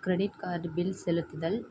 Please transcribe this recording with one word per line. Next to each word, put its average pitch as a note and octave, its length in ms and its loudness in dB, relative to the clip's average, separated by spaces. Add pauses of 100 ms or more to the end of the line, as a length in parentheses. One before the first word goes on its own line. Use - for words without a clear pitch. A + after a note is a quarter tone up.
கிரெடிட் F#3 380 2
கார்டு F3 360 -2
பில் F#3 260 0
செலுத்துதல் E3+ 520 0 (160)